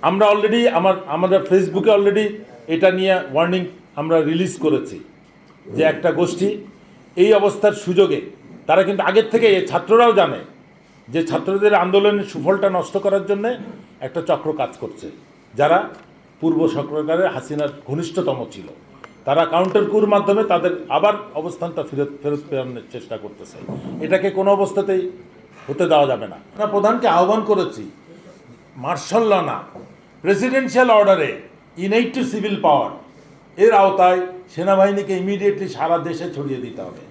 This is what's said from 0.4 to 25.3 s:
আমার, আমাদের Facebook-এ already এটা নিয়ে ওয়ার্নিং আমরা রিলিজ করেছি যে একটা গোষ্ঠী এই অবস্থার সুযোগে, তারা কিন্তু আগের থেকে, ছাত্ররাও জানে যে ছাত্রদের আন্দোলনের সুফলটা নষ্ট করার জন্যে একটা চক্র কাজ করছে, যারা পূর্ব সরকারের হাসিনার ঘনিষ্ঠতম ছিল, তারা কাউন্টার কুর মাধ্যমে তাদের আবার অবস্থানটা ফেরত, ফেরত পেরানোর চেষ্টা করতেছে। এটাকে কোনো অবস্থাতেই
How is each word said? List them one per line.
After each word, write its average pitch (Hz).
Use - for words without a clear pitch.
আমার, 185
আমাদের 180
Facebook-এ 190
already 202
এটা 165
নিয়ে 185
ওয়ার্নিং 175
আমরা 160
রিলিজ 160
করেছি -
যে 135
একটা 156
গোষ্ঠী 175
এই 202
অবস্থার 202
সুযোগে, 175
তারা 170
কিন্তু 190
আগের 196
থেকে, 220
ছাত্ররাও 226
জানে 160
যে 165
ছাত্রদের 202
আন্দোলনের 202
সুফলটা 190
নষ্ট 180
করার 196
জন্যে 208
একটা 160
চক্র 156
কাজ 139
করছে, -
যারা 151
পূর্ব 160
সরকারের 151
হাসিনার 147
ঘনিষ্ঠতম 143
ছিল, 92
তারা 156
কাউন্টার 175
কুর 208
মাধ্যমে 202
তাদের 175
আবার 160
অবস্থানটা 165
ফেরত, 139
ফেরত 147
পেরানোর 127
চেষ্টা 113
করতেছে। 104
এটাকে 185
কোনো 196
অবস্থাতেই 190